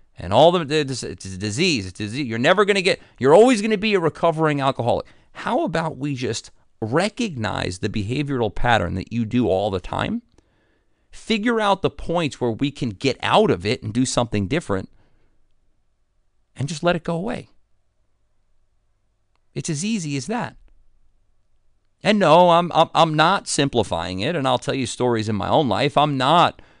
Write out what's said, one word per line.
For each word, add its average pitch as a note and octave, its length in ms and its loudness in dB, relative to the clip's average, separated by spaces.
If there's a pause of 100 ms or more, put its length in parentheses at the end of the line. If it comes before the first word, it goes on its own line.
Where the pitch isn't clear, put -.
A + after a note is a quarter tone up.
(180)
and F#2 160 -6
all D3+ 180 8
the, F3 140 0
they, D3 180 0
this, C3 200 -6
it's F#2 220 -12
a F#2+ 120 -10
disease. G#2+ 480 -2
It's F#2 140 -12
a G#2+ 40 -6
disease. A#2+ 220 -6
You're A2+ 140 -4
never F#3 260 4
gonna G3 160 2
get, F3+ 200 -2 (180)
you're C3+ 160 6
always A3+ 260 6
gonna A3 160 0
be G#3+ 160 0
a F#3+ 60 2
recovering D#3 600 0
alcoholic. A#2+ 440 -2 (280)
How B3 300 -4
about E3 340 -4
we C#3 180 -4
just A#2 360 -8 (280)
recognize A2 1000 -4
the G#2 100 -4
behavioral A#2 680 -4
pattern G2+ 400 2
that - 160 -8
you A#2 140 -2
do A2+ 220 0
all F#2+ 220 0
the F#2+ 120 -4
time? G#2 400 -6 (920)
Figure A3+ 480 -2
out G3+ 220 0
the C#3+ 100 0
points E3 480 -4
where A#2+ 120 0
we C#3 200 -4
can C3+ 200 -6
get A#2+ 300 -2
out E3+ 300 2
of F2+ 140 -2
it A2 180 -2
and G#2+ 100 -6
do B2+ 120 0
something A2 420 -2
different G#2 420 -4 (1700)
and D3 140 -6
just D#3+ 120 -12
let F3 140 2
it D#3+ 80 -8
go E3+ 120 -4
away. F3+ 340 -8 (2000)
It's C#3+ 160 -8
as D3+ 140 -4
easy F#3 320 -4
as C3+ 120 -6
that. G#3 280 -6 (1500)
And G#3 140 2
no, F3 320 6
I'm, E3+ 240 4
I'm, D#3+ 220 2
I'm D#3+ 180 4
not E3 340 2
simplifying F#2 760 -2
it, D#3 140 -2
and C3 120 -2
I'll B2+ 100 2
tell B2+ 160 -6
you C3 140 -4
stories A#2 420 -2
in G#2+ 60 -2
my F#2 120 -4
own B2+ 220 2
life. A#2 260 0
I'm D3 220 2
not C#3+ 420 2 (220)